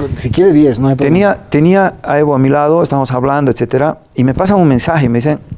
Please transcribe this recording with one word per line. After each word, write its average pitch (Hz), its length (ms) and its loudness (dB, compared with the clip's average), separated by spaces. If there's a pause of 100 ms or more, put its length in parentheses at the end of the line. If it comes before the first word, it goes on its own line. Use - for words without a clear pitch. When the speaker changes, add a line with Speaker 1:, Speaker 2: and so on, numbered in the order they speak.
(140)
Speaker 1:
si - 160 -6
quiere 180 220 2
diez, 147 260 2
no 135 80 0
hay 135 80 2
problema. 180 400 0
Speaker 2:
Tenía, - 40 -10 (120)
tenía 180 440 2 (100)
a 143 160 -2
Evo 147 160 0
a - 20 0
mi 135 100 2
lado, 147 360 2
estábamos 139 260 -4
hablando, 135 400 -2
etcétera, 131 480 -2 (160)
y 131 80 -2
me 127 120 0
pasa 185 200 0
un 180 140 2
mensaje, 139 400 0
me 117 100 0
dicen, 147 220 -2 (180)